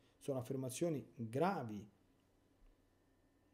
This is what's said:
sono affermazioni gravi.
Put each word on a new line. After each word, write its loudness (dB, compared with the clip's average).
sono -2
affermazioni 0
gravi. 0